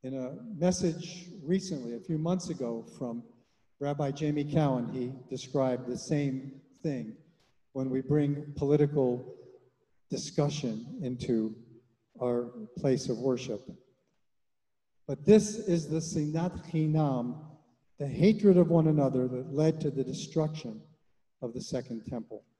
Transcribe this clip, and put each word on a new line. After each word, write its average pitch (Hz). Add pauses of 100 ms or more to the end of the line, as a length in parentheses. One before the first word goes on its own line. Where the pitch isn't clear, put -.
In 131
a 131 (240)
message 175 (140)
recently, 147
a 113
few 160
months 175
ago, 117 (120)
from 120 (580)
Rabbi 143
Jamie 147
Cowan, 143
he 127 (180)
described 127
the 120
same 139 (220)
thing 120 (560)
when 131
we 131
bring 143
political 143 (760)
discussion 139
into 120 (680)
our 120 (260)
place 135
of 117
worship. 123 (1500)
But 139
this 214
is 170
the 156
sinat 160
chinam, 151 (640)
the 143
hatred 196
of 165
one 160
another 131
that 127
led 156
to 147
the 131
destruction 127 (600)
of 117
the 123
Second 117
Temple. 113 (180)